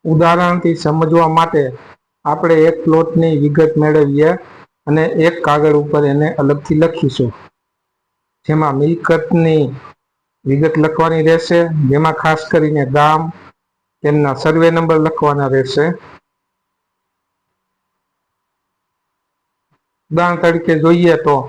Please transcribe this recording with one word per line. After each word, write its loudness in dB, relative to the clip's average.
ઉદાહરણથી 0
સમજવા 0
માટે 0
આપણે 0
એક 0
પ્લોટની 0
વિગત 2
મેળવીએ 2
અને 2
એક 0
કાગળ 2
ઉપર -2
એને 0
અલગથી -2
લખીશું, -2
જેમાં -2
મિલકતની 0
વિગત 0
લખવાની 0
રહેશે, 2
જેમાં 0
ખાસ 0
કરીને 0
ગામ, 2
તેમના 0
સર્વે 2
નંબર 0
લખવાના -2
રહેશે. 0
ઉદાહરણ -2
તરીકે 0
જોઈએ 2
તો 2